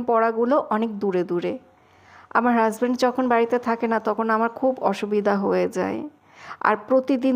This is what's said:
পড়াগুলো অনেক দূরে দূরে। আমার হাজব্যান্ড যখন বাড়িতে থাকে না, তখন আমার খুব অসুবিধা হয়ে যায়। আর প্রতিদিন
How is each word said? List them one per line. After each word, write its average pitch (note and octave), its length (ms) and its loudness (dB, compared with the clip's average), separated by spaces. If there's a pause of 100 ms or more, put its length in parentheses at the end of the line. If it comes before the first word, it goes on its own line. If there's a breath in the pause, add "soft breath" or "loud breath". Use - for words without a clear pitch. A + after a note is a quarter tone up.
পড়াগুলো A#3 520 2 (140)
অনেক A3 300 -2
দূরে F#3+ 240 0
দূরে। F3 300 -4 (760 soft breath)
আমার A#3+ 240 2
হাজব্যান্ড A3+ 440 0
যখন B3 320 0
বাড়িতে A#3 300 2
থাকে A#3 280 -2
না, A3+ 120 0
তখন A3 300 -2
আমার A3+ 200 2
খুব C4 300 0
অসুবিধা G3+ 580 0
হয়ে F#3 320 0
যায়। F#3+ 300 -4 (600 loud breath)
আর G#3+ 160 2 (120)
প্রতিদিন C4 480 2